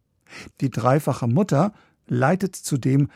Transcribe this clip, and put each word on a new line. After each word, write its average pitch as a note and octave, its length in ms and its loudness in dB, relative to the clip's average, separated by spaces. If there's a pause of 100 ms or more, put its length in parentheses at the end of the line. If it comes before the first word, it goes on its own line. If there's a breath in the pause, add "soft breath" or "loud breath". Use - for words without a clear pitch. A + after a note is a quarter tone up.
(600 loud breath)
Die C3+ 80 0
dreifache C3 580 0
Mutter D3 460 2 (340 soft breath)
leitet F3 500 0
zudem C3+ 600 0